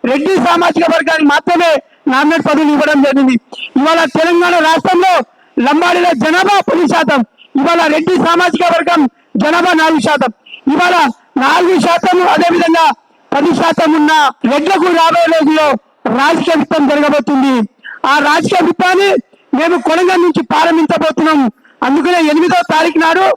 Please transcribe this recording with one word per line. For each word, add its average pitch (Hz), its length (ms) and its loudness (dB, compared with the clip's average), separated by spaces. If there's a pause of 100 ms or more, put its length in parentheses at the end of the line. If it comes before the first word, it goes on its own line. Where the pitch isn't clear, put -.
(100)
రెడ్డి 302 240 -2 (120)
సామాజిక 339 380 0 (100)
వర్గానికి 311 400 0
మాత్రమే 339 360 0 (420)
నామినేట్ 311 360 0
పదవులు 294 260 0
ఇవ్వడం 294 320 0
జరిగింది. 269 300 0 (440)
ఇవాళ 320 200 2 (160)
తెలంగాణ 349 380 0 (140)
రాష్ట్రంలో 359 440 0 (540)
లంబాడీల 349 420 0 (160)
జనాభా 370 320 0 (140)
పది 330 240 0
శాతం, 269 260 0 (400)
ఇవాళ 339 200 0 (140)
రెడ్డి 330 200 -2 (120)
సామాజిక 339 380 0 (100)
వర్గం 339 260 0 (420)
జనాభా 339 300 0 (100)
నాలుగు 320 260 0
శాతం, 269 240 -2 (420)
ఇవాళ 359 220 0 (480)
నాలుగు 349 320 0 (100)
శాతం, 349 300 0 (180)
అదేవిధంగా 339 520 2 (460)
పది 294 280 0
శాతం 330 380 0
ఉన్న 302 140 2 (400)
రెడ్లకు 320 360 0 (100)
రాబోయే 330 360 2
రోజుల్లో 311 340 2 (500)
రాజకీయ 320 420 0
విప్లవం 311 300 -2
జరగబోతుంది. 285 640 0 (580)
ఆ - 20 2 (140)
రాజకీయ 330 400 0
విప్లవాన్ని 370 400 0 (500)
మేము 339 180 0 (100)
కొడంగల్ 349 400 0
నుంచి 330 240 -2
ప్రారంభించబోతున్నాం. 311 880 0 (460)
అందుకనే 339 340 0 (100)
ఎనిమిదో 330 280 0 (140)
తారీఖు 311 320 0
నాడు 330 220 0 (100)